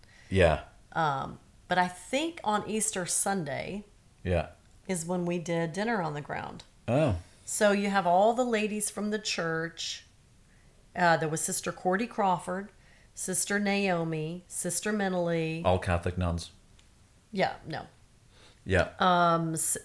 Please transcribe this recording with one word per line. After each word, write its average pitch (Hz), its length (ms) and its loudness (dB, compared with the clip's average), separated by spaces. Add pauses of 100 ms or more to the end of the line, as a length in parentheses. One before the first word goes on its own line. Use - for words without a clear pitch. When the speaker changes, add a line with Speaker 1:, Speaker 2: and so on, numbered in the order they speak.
(280)
Speaker 1:
Yeah. 85 320 6 (320)
Speaker 2:
Um, 139 460 -2 (280)
but 175 120 2
I 180 100 4
think 302 560 -4
on 208 240 0
Easter 202 380 -2
Sunday 180 800 -2 (380)
Speaker 1:
Yeah. 87 260 0 (380)
Speaker 2:
is 170 200 -4
when 180 180 -2
we 175 140 -2
did 170 340 -2
dinner 208 300 -2
on 156 100 -4
the 147 80 -6
ground. - 440 -10 (220)
Speaker 1:
Oh. 127 300 2 (280)
Speaker 2:
So 208 280 2
you 202 180 2
have 196 160 2
all 196 280 6
the 247 100 2
ladies 214 460 -2
from 208 200 -4
the 214 80 -2
church. 165 840 -4 (880)
Uh, 170 220 4
there 156 120 0
was 156 120 -2
Sister - 320 -4
Cordy 190 340 0
Crawford, 190 640 -2 (440)
Sister 190 440 -2
Naomi, 175 880 0
Sister - 440 -4
Menely. 170 720 0
Speaker 1:
All 92 140 4
Catholic 87 400 0
nuns. 85 320 -2 (840)
Speaker 2:
Yeah, 185 220 0 (120)
no. - 200 -10 (760)
Speaker 1:
Yeah. 92 240 2 (100)
Speaker 2:
Um, 170 560 4
s-, - 300 -2